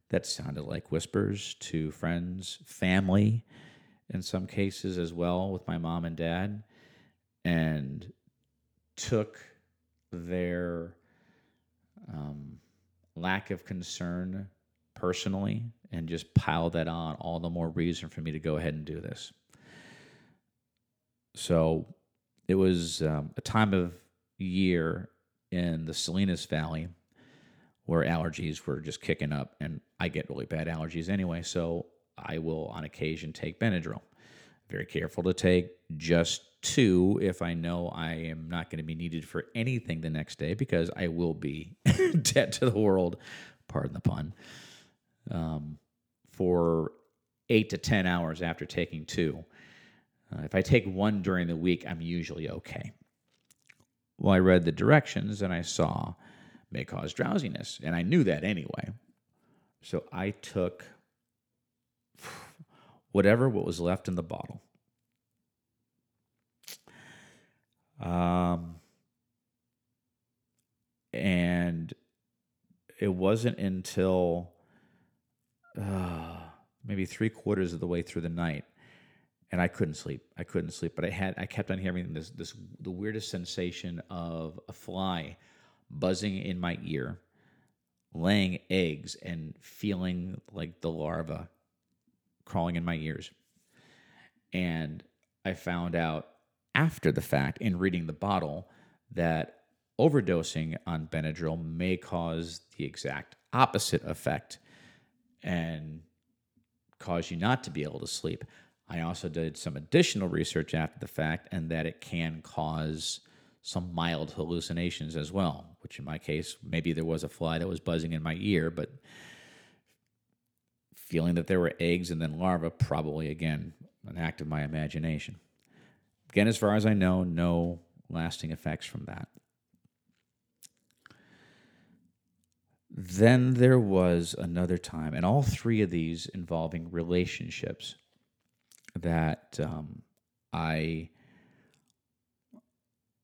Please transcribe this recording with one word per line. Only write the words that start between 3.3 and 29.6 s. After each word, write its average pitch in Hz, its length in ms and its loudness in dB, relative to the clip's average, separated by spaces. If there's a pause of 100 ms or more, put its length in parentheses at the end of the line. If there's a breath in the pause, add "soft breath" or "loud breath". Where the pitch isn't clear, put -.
in 92 100 -4
some 92 240 -4
cases 95 520 -2
as 85 140 -2
well, 90 380 0
with 90 160 -6
my 85 120 -2
mom 85 260 -2
and 82 120 -4
dad, 92 460 -2 (840 soft breath)
and 78 680 0 (840)
took - 420 -2 (720)
their, 87 840 -4 (1160 soft breath)
um, 73 460 -10 (580)
lack 92 340 -2
of 92 140 -6
concern 90 840 -6 (460)
personally 98 720 -2 (260)
and 82 180 -4
just 82 260 -6
piled 82 400 4
that 82 140 0
on, 82 280 -4
all 82 240 -6
the 85 100 -4
more 85 200 -2
reason 82 380 -2
for - 120 -12
me 78 120 -4
to 78 60 -6
go 76 180 0
ahead 78 180 0
and 78 100 -6
do 78 160 -8
this. - 320 -12 (2000 loud breath)
So 80 520 2 (600)
it 92 60 6
was, 87 480 4
um, 76 340 -2
a - 40 -6
time 110 320 4
of 90 220 2 (440)
year 90 720 2 (420)
in 85 360 0
the 78 80 -6
Salinas 90 500 0
Valley 78 440 -4 (1000 soft breath)
where 82 180 4
allergies 80 640 -2
were 65 140 -2
just 76 200 -8
kicking 76 320 -2
up, - 280 -4